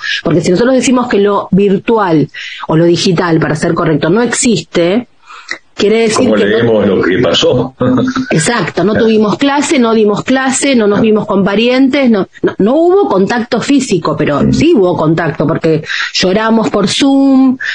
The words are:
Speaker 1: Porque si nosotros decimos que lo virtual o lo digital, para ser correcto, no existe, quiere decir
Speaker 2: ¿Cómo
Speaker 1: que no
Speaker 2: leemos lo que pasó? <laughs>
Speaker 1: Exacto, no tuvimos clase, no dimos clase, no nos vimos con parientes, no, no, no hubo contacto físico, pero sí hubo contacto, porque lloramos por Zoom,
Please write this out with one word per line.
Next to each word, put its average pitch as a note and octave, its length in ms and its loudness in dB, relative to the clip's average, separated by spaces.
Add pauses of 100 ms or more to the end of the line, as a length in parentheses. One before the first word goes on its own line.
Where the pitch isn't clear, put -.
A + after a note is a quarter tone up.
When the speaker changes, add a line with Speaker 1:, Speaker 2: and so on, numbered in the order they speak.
(220)
Speaker 1:
Porque D#3+ 200 0
si F3+ 100 0
nosotros A#3 240 2
decimos B3 320 0
que G3+ 120 0
lo G3+ 320 0
virtual F#3+ 800 0 (380)
o D#3 80 0
lo D#3+ 80 2
digital, E3+ 560 0
para D3+ 160 -2
ser E3+ 180 -2
correcto, E3 360 -2
no G#3 120 2
existe, G#3 840 -2 (680)
quiere G#3+ 280 0
decir A3+ 280 0
Speaker 2:
¿Cómo G#3+ 60 0
Speaker 1:
que G3+ 100 2
no G3+ 40 0
Speaker 2:
leemos A2+ 380 2
lo G2 140 0
que - 180 0
pasó? B2+ 600 0
<laughs> B2+ 500 -2
Speaker 1:
Exacto, F#3+ 540 -2
no G#3 120 0
tuvimos G#3+ 420 2
clase, C#4+ 420 0
no A3+ 160 2
dimos G#3 280 0
clase, C4 520 -2
no A3 100 2
nos G3+ 160 0
vimos G#3+ 240 2
con G3 180 0
parientes, B3+ 680 2
no, G3 160 0 (160)
no, - 160 0
no G#3+ 160 2
hubo F4+ 320 2
contacto G#3 540 0
físico, E3+ 540 0
pero C#3+ 260 0 (120)
sí D#4 220 2
hubo F3+ 200 2
contacto, D#3+ 520 0
porque D#3+ 360 0 (300)
lloramos A3 560 0
por G#3 180 -2
Zoom, C4+ 680 2 (180)